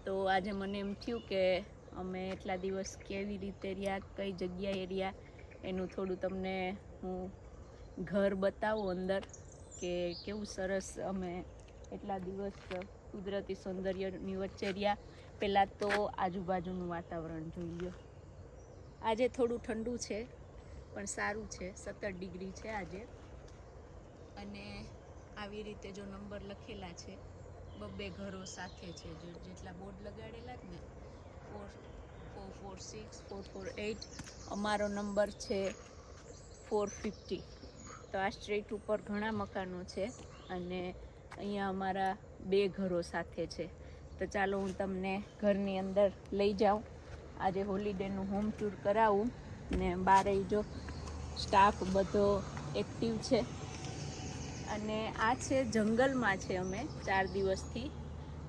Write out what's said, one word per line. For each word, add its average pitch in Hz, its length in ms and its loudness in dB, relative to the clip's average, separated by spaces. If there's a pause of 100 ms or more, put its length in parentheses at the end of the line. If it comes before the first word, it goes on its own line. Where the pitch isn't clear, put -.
તો 190 200 2
આજે 190 280 4
મને 196 260 0
એમ 202 160 -2
થયું 233 260 -4
કે 185 440 4 (320)
અમે 185 320 -2
એટલા 190 280 -2
દિવસ 190 400 -2 (120)
કેવી 196 300 -4
રીતે 190 360 -4
રહ્યા, 196 240 0 (180)
કઈ 196 160 -2
જગ્યાએ 185 540 -2
રહ્યા, 190 260 0 (520)
એનું 185 240 0
થોડું 190 280 0
તમને 190 600 0 (260)
હું 185 280 -2 (680)
ઘર 196 360 4
બતાવું 196 560 2
અંદર 185 300 2 (600)
કે 175 440 0
કેવું 208 200 -4
સરસ 190 540 -2
અમે 180 460 -2 (480)
એટલા 190 260 -4
દિવસ 196 340 -4 (600)
કુદરતી 196 420 -4
સૌંદર્યની 190 840 -2
વચ્ચે 190 360 -2
રહ્યા. 202 240 4 (420)
પહેલાં 202 280 6
તો 202 400 2 (120)
આજુબાજુનું 180 720 0
વાતાવરણ 165 540 -4
જોઈ 170 380 -6
લ્યો. 180 120 -2 (1080)
આજે 226 260 6
થોડું 240 300 4
ઠંડુ 226 380 -2
છે 226 300 -2 (680)
પણ 208 100 -4
સારું 208 460 -2
છે. 185 260 -8
સત્તર 202 340 -6
ડિગ્રી 185 400 -6
છે 202 180 -8
આજે. 180 300 -4 (1400)
અને 202 480 -8 (520)
આવી 208 260 -6
રીતે 202 300 -8
જો 202 120 -8
નંબર 196 380 -8
લખેલા 202 460 -8
છે, 190 280 -10 (640)
બબ્બે 202 300 -6
ઘરો 190 360 -6
સાથે 185 420 -8
છે. 170 280 -8
જો 170 180 -10
જેટલા 180 400 -10
બોર્ડ 190 340 -10
લગાડેલા 226 480 -10
જ 247 40 -10
ને, 180 180 -10 (760)
ફોર, 202 160 -8 (680)
ફોર 196 160 -8 (120)
ફોર 190 160 -8
સિક્સ, - 440 -10
ફોર 202 200 -8
ફોર 190 260 -8 (100)
એઇટ, 208 180 0 (520)
અમારો 208 400 4
નંબર 202 420 2
છે 196 440 0 (960)
ફોર 208 200 4
ફિફ્ટી. - 540 -4 (720)
તો 196 60 0
આ 190 100 4
સ્ટ્રીટ 208 440 -2
ઉપર 208 280 2
ઘણા 208 320 0
મકાનો 190 520 -2
છે 190 200 -2 (460)
અને 180 440 -2 (420)
અહીંયા 202 320 0
અમારા 190 480 2 (240)
બે 196 280 6
ઘરો 180 340 2
સાથે 170 440 -2
છે. 165 200 -4 (520)
તો 190 80 0
ચાલો 196 320 4
હું 196 180 0
તમને 190 460 0 (180)
ઘરની 196 380 6
અંદર 190 340 6 (200)
લઈ 202 200 6
જાઉં. 208 300 8 (580)
આજે 190 220 4
હોલિડેનું 196 680 0
હોમ 214 200 4
ટૂર 208 220 0 (100)
કરાવું 214 480 8 (460)
ને 185 200 4
બારે 196 460 8
જો 208 220 4 (720)
સ્ટાફ 202 440 10 (100)
બધો 196 500 6 (340)
એક્ટિવ 220 400 0
છે. 214 240 4 (1300)
અને 214 380 0
આ 226 260 6
છે 269 300 4
જંગલમાં 220 720 6
છે 190 200 0
અમે 190 300 0 (200)
ચાર 190 200 6
દિવસથી. 190 640 2 (580)